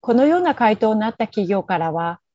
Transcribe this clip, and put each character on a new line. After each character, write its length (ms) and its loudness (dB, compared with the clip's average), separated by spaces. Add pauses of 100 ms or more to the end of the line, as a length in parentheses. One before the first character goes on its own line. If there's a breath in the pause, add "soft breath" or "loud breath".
こ 120 0
の 120 4
よ 120 4
う 40 0
な 140 0
回 220 2
答 160 0
に 60 0
な 100 -2
っ 20 -6
た 160 -6
企 220 -4
業 140 -2
か 140 -4
ら 140 -2
は 280 -6 (160)